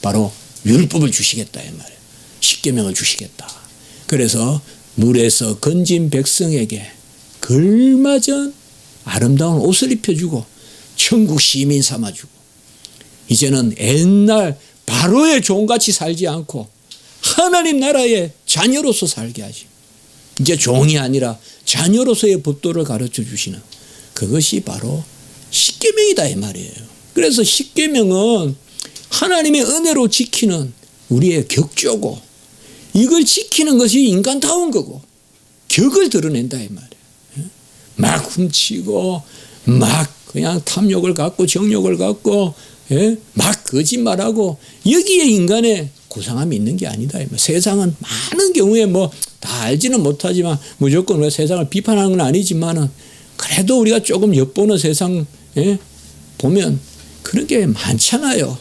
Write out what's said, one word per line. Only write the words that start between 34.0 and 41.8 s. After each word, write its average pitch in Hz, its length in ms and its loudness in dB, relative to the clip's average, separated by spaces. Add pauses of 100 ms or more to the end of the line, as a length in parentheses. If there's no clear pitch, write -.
인간다운 277 680 0
거고 139 300 -4 (680)
격을 269 420 4
드러낸다 156 480 -2
이 107 120 -8
말이에요. 98 200 -14 (480)
예? 147 60 -10 (520)
막 165 220 0
훔치고 180 1040 -4 (440)
막 123 640 0
그냥 160 360 -4
탐욕을 185 500 0
갖고 165 320 -2
정욕을 190 520 0